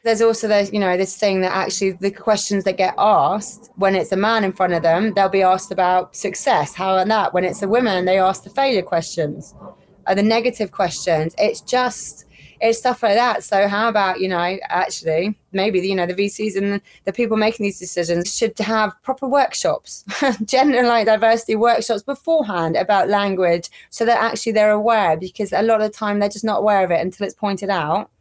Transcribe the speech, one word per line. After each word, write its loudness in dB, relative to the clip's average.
There's 2
also 2
this, 2
you 0
know, 2
this -2
thing 0
that 0
actually -2
the -4
questions -2
that 0
get 0
asked 0
when 2
it's -2
a 0
man 0
in -2
front 0
of 0
them, 2
they'll 2
be 2
asked 2
about 0
success, 0
how 0
and 0
that. 0
When 2
it's -2
a -4
woman, 0
they 2
ask 2
the -14
failure 0
questions, -4
uh, 2
the 2
negative 0
questions. -2
It's 0
just, -4
it's 2
stuff -2
like 2
that. 2
So 2
how 0
about, 0
you -2
know, -2
actually, -2
maybe, 0
you 0
know, 0
the -4
V -2
Cs -4
and -2
the -4
people 0
making 0
these -2
decisions -2
should -2
have -2
proper -4
workshops, -2
<laughs> 0
gender 2
and, 4
like, 2
diversity 2
workshops 2
beforehand 0
about 2
language 0
so -4
that 2
actually -2
they're 4
aware, 2
because -6
a 0
lot 2
of 0
the -8
time -4
they're 2
just -6
not 0
aware 4
of -2
it 2
until -6
it's -8
pointed -4
out. -2